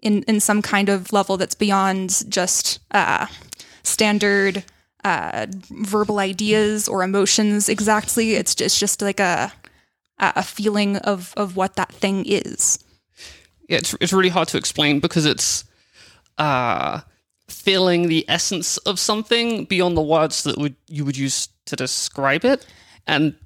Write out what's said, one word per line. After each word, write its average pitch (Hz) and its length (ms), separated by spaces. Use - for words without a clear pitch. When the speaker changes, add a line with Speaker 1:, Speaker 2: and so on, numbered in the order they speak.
Speaker 1:
in, 208 220
in 214 160
some 208 220
kind 202 280
of 190 220
level 196 260
that's - 180
beyond 190 720
just, - 500
uh, - 360
standard, 202 800
uh, 113 420
verbal 208 500
ideas 208 680
or 185 160
emotions 202 640
exactly. 214 640
It's - 200
ju-, - 100
it's - 140
just, - 220
like, 202 180
a, 175 320
a, 190 180
a 190 60
feeling 208 540
of, 185 380
of 190 200
what 190 200
that - 160
thing 196 340
is. - 580
Speaker 2:
Yeah, 165 100
it's, - 240
it's 180 120
really 185 160
hard 170 200
to - 80
explain 147 420
because 160 260
it's, - 400
uh, 127 640
feeling 180 600
the 160 200
essence 170 500
of 190 220
something 226 640
beyond 180 320
the 156 40
words 156 420
that 143 140
would, 143 180
you 147 180
would 135 120
use 135 320
to - 100
describe 135 720
it, 269 200
and 151 280